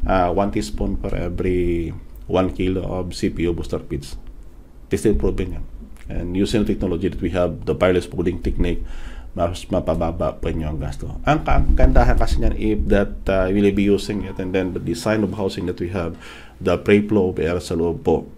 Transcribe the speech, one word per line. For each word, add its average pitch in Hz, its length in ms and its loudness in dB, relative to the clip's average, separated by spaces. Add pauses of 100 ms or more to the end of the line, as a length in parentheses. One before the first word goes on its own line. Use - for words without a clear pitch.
uh, 92 240 2
one 98 160 2
teaspoon 101 480 -2
per 98 160 -4
every 87 800 -2 (400)
one 90 240 2
kilo 92 320 -2
of 90 240 -4
C - 160 -2
P 76 160 -2
U 87 80 2
booster 78 320 -6
feeds. - 320 -8 (720)
This - 160 -4
is - 160 4
proven 92 400 -2
yan. - 60 -6 (420)
And 87 320 -4
using 104 240 2
the 104 80 0
technology 90 400 -2
that - 80 -8
we 87 160 -2
have, 87 320 -2
the 76 80 0
wireless 87 320 2
pooling 90 320 -2
technique, 87 400 0 (560)
mas 90 320 -2
mapababa 82 720 -2
po - 80 -4
inyo 80 240 -4
ang 78 80 -6
gasto. - 480 -8
Ang 151 160 2
kagandahan 127 720 6
kasi 113 240 2
niyan, 110 160 4
if 107 320 0
that, 101 260 2 (140)
uh, 95 240 2
you 101 80 2
will 101 160 6
be 101 160 4
using 98 320 0
it 95 160 -8
and 92 160 -4
then 92 160 0
the 90 80 -6
design 92 480 0
of - 80 -4
housing 98 320 -4
that 90 160 -4
we 87 80 -4
have, 87 240 -4 (480)
the 90 240 2
free 104 160 8
flow 101 320 2
of - 80 -2
air 87 160 0
sa 87 160 -4
loob 82 320 0
po. 78 160 2 (140)